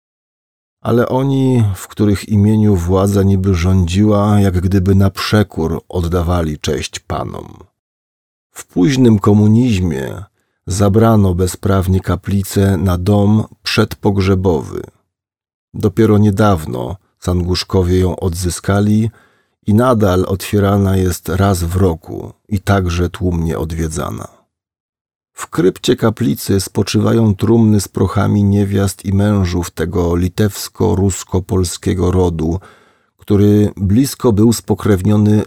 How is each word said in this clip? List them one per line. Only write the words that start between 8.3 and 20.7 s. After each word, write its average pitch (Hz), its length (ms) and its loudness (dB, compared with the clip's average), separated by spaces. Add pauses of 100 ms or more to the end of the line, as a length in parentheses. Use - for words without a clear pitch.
W - 140 -20
późnym 117 540 2
komunizmie 104 1040 0 (440)
zabrano 101 680 2
bezprawnie 92 680 0
kaplicę 98 760 -2
na 87 200 0
dom 101 460 2 (200)
przedpogrzebowy. 92 1200 -2 (880)
Dopiero 107 440 2
niedawno 95 800 0 (240)
Sanguszkowie 90 800 -2
ją 90 160 0
odzyskali 101 960 -2 (560)
i - 60 2
nadal 101 540 2
otwierana 98 720 0